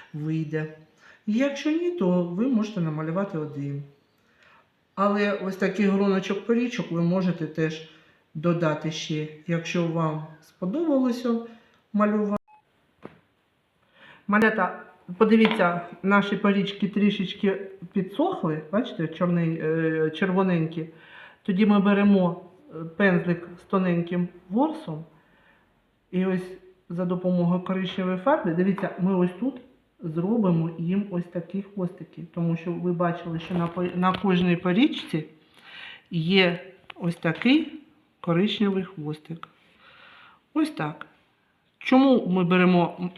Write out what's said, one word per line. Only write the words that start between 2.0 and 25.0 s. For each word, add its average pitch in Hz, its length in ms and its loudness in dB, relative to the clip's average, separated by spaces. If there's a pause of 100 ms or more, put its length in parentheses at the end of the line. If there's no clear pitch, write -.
ви 175 240 -2
можете 214 340 0
намалювати 165 560 -4
один. 143 460 -6 (1160)
Але 202 300 2
ось 190 240 -4
таких 196 340 2
гроночок 196 560 0
порічок 233 460 -2
ви 170 100 0
можете 175 460 0
теж 156 420 -4 (440)
додати 165 580 0
ще, 151 360 -6 (200)
якщо 170 400 -2
вам 156 380 -2 (160)
сподобалося 254 920 0 (580)
малювати. 208 500 0 (1800)
Малята, 214 540 2 (360)
подивіться, 208 640 6 (220)
наші 202 320 2
порічки 202 520 0
трішечки 196 720 0 (320)
підсохли, 196 680 -2 (100)
бачите, 190 360 -2
чорний-, 170 540 0
е, 160 540 0
червоненькі. 180 720 0 (540)
Тоді 208 220 2
ми 202 140 4
беремо, 196 640 4 (280)
е, 160 140 -12 (140)
пензлик 175 500 2 (140)
з - 0 -
тоненьким 180 680 0 (220)
ворсом. 190 560 -2 (1040)